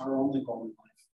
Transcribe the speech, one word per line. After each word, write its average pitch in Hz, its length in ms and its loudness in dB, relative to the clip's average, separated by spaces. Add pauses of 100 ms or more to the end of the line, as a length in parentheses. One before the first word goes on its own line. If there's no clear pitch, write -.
our 135 120 0
only 135 300 2
goal 117 220 -4
in 113 40 -8
life. - 360 -20 (140)